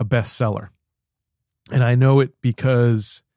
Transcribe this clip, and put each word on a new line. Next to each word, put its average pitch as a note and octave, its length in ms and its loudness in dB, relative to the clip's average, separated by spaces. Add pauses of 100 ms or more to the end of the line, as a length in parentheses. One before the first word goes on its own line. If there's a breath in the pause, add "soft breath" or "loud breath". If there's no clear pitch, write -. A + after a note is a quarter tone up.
a B2 40 -2
bestseller. A2 680 -4 (1000)
And B2+ 140 0
I A#2+ 100 2
know C3+ 240 4
it C3 220 0
because A#2+ 840 -2 (140)